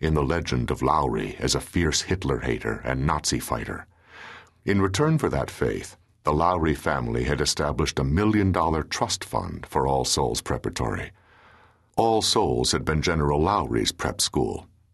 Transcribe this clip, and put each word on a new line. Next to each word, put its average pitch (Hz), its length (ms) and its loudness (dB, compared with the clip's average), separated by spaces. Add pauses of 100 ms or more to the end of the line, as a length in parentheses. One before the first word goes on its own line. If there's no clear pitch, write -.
in 78 140 2
the 76 100 4
legend 67 480 0
of 62 100 -2
Lowry 65 560 0
as 65 160 0
a 67 60 0
fierce 82 420 0
Hitler 67 380 -2
hater 58 440 -2
and 65 220 0
Nazi 78 320 0
fighter. 69 480 -6 (800)
In 101 160 2
return 147 380 2
for 90 100 2
that 69 220 -2
faith, - 460 -4 (260)
the 76 100 2
Lowry 80 420 2
family 62 500 -2
had 69 160 0
established 73 580 0
a 69 60 0
million-dollar 90 800 2
trust - 400 -4
fund 85 420 -6
for 67 200 0
All 65 200 0
Souls 60 340 0
Preparatory. - 720 -4 (840)
All 113 260 4
Souls 65 500 2
had 69 120 0
been 78 180 2
General 73 400 2
Lowry's 78 500 0
prep - 300 -4
school, 55 440 -2 (280)